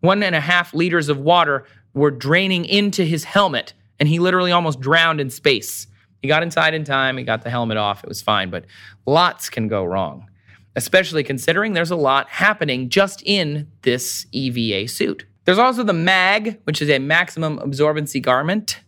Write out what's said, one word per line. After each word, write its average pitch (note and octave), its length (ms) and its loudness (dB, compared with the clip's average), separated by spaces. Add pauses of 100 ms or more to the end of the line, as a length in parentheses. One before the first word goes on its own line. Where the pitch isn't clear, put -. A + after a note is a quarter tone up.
One G3 220 2
and F#3 120 0
a D#3 60 2
half F3 340 0
liters E3 340 0
of D3 100 0
water D3 480 2 (280)
were C#3+ 160 2
draining E3+ 560 0
into G3+ 380 0
his D#3 200 -2
helmet, F#3 480 0 (260)
and D3+ 100 2
he D#3+ 100 2
literally F3+ 340 2
almost D#3+ 280 0
drowned D#3+ 400 2
in C3+ 100 -4
space. - 560 -2 (360)
He C3+ 60 -4
got D3+ 140 4
inside E3 320 0
in D#3 100 -4
time. C3+ 320 0
He B2+ 80 -8
got A2+ 180 -2
the A#2 80 -8
helmet A#2 280 -2
off. G2+ 260 -2
It - 40 -14
was - 120 -10
fine, F#2+ 300 0
but F2+ 160 -10 (400)
lots D#3+ 420 0
can A2 200 -4
go G#2 160 -2
wrong, F2 440 -6 (480)
especially D#3 480 0
considering E3 480 -2
there's E3+ 180 -2
a F3+ 60 -2
lot C#3 320 2
happening C#3+ 640 -2
just F#3+ 340 0
in D3+ 440 -2 (140)
this - 480 -2
E C3 200 -4
V A#2 240 -2
A G2 120 -4
suit. - 380 -6 (220)
There's F#3 120 4
also B3 240 2
the G#3 120 0
mag, F#3+ 720 0
which D3+ 180 -4
is D3 80 0
a C#3 80 4
maximum D#3 600 -2
absorbency D3 640 -2
garment D#3 680 -2